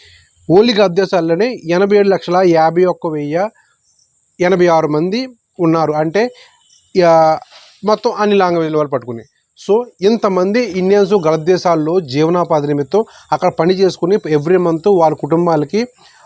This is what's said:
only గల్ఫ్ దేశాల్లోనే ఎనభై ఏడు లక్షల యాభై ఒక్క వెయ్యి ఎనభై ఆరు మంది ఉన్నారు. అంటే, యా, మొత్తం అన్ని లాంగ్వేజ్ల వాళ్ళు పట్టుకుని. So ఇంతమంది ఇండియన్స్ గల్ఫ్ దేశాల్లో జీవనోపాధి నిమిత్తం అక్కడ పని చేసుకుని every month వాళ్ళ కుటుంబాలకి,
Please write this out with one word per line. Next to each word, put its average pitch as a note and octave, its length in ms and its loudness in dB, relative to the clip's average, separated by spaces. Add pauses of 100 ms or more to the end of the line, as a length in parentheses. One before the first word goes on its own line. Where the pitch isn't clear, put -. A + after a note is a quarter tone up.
(520)
only G#3+ 280 4
గల్ఫ్ F#3+ 140 2
దేశాల్లోనే F3+ 640 -2 (120)
ఎనభై G3 280 2
ఏడు G3+ 100 2
లక్షల F3+ 380 0
యాభై E3 400 2
ఒక్క F3 220 -4
వెయ్యి D#3 420 -4 (960)
ఎనభై F3+ 240 2
ఆరు D#3+ 200 2
మంది F#3 400 -4 (320)
ఉన్నారు. D#3+ 340 0
అంటే, E3 360 -2 (680)
యా, D#3+ 420 4 (460)
మొత్తం G#3+ 340 0
అన్ని G#3 160 2
లాంగ్వేజ్ల E3+ 400 0
వాళ్ళు D3+ 160 -2
పట్టుకుని. A#2+ 320 -8 (460)
So A3 140 2 (180)
ఇంతమంది G3+ 600 0
ఇండియన్స్ F#3+ 500 0
గల్ఫ్ D#3+ 300 0
దేశాల్లో E3+ 560 0
జీవనోపాధి D#3 680 0
నిమిత్తం D3 360 -2 (280)
అక్కడ E3 180 0
పని E3 240 0
చేసుకుని F#3 420 0
every D#3 420 0
month E3+ 320 -2
వాళ్ళ E3 260 2
కుటుంబాలకి, E3 720 -2 (380)